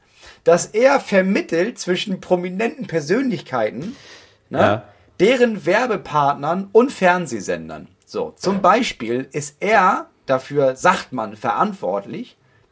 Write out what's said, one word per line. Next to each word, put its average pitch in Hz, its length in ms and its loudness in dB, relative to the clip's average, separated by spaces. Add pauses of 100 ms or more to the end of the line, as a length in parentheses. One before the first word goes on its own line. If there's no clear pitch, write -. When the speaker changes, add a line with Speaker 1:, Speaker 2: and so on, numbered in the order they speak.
(440)
Speaker 1:
dass 170 220 4
er 254 340 4
vermittelt 196 760 0
zwischen 185 420 -4
prominenten 185 680 -2
Persönlichkeiten, 156 1080 -2 (540)
ne, 135 80 -4
Speaker 2:
Ja. 110 240 2 (380)
Speaker 1:
deren 220 460 2
Werbepartnern 165 1040 0
und 247 220 4
Fernsehsendern. 92 960 -2 (180)
So, 82 300 -6
zum 190 260 -2
Beispiel 135 680 2
ist 147 280 -8
er 208 460 2 (200)
dafür, 135 500 0
sagt 180 360 0
man, 107 240 -8
verantwortlich, 131 1000 -4 (340)